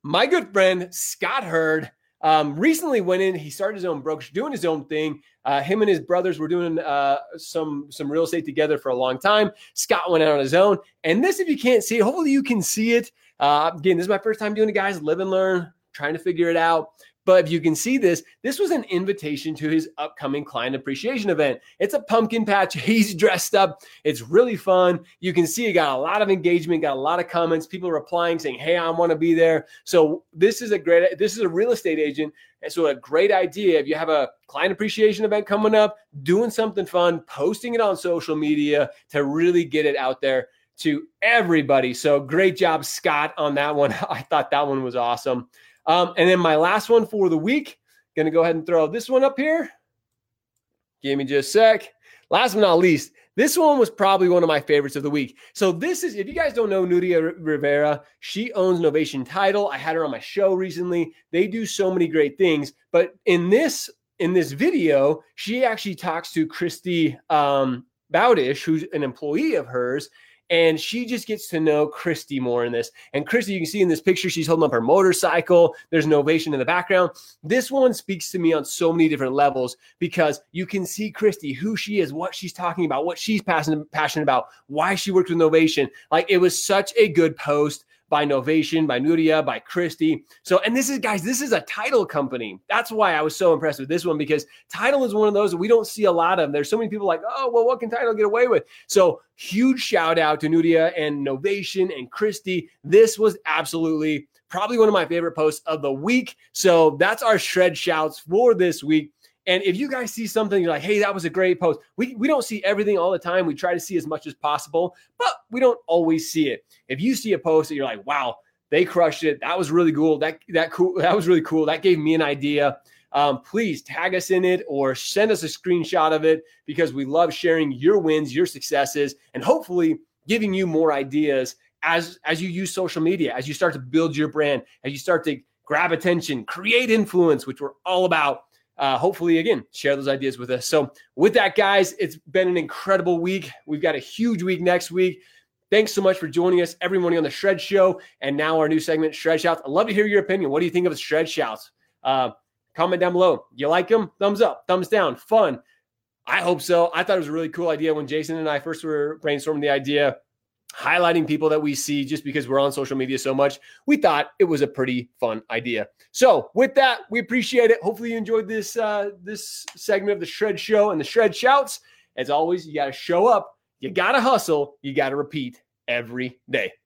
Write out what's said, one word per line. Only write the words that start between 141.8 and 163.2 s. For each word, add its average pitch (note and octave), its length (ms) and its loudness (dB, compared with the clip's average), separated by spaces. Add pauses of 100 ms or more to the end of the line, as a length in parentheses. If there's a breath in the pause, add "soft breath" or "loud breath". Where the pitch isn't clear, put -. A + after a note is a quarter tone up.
it's F3 180 -6 (140)
been F#3 160 2
an F3+ 100 0
incredible F3 640 -2
week. F3+ 320 -4 (160)
We've D3+ 160 -6
got D#3 140 0
a - 20 -6
huge G#3+ 460 -4
week F#3 160 -2
next F3 320 0
week. F#3 280 0 (480 soft breath)
Thanks G#3+ 240 2
so G3+ 80 -2
much F#3+ 160 2
for E3 120 -8
joining F3 340 2
us, E3+ 180 -4
everybody F3 360 0
on D#3+ 80 0
the C#3 60 -2
Shred F#3+ 300 -2
Show, F#3+ 400 2 (200 loud breath)
and C#3 160 -4
now D#3 200 0
our D#3 120 2
new D#3+ 100 2
segment, D#3 380 -2
Shred D#3+ 240 0
Shouts. E3 240 -2
I'd C3+ 60 -10
love G3+ 180 0
to G#3 40 -4
hear G#3 140 2
your G#3 140 2
opinion. F#3+ 300 -2
What D3+ 100 0
do F3 60 0
you D#3+ 40 -2
think F3 160 0
of E3 60 0
the C3+ 60 -8
Shred D#3+ 300 -2
Shouts? A#2+ 440 -6 (320)
Uh, C3 260 0 (460)
comment F3 240 0
down F3+ 140 2
below. F3+ 380 2
You C3+ 140 -6
like F3+ 240 0
'em? A3 300 2
Thumbs G3+ 200 0
up, - 280 0
thumbs F#3 180 0
down, F3 300 0
fun. F#3+ 440 0 (640)
I D#3 160 -2
hope F3 220 0
so. E3+ 320 2
I E3+ 80 0
thought F#3+ 140 0
it F3+ 40 0
was D3 80 -6
a D3 40 -8
really D#3+ 160 -4
cool E3+ 220 -4
idea D#3 220 -2
when D3+ 140 -4
Jason D#3 300 -4
and D#3+ 120 -4
I D3 120 -2
first D#3+ 240 -10
were D3+ 400 -4
brainstorming D3 360 -2
the D3 100 0
idea, C#3 480 0 (560)
highlighting E3+ 520 2
people D3+ 220 -2
that D3+ 120 2
we D3 140 -4
see C#3+ 300 -4
just D3 180 -6
because C#3 240 -6
we're C3+ 140 0
on C#3 100 0
social C#3 260 -6
media C3 220 -4
so C3 160 -4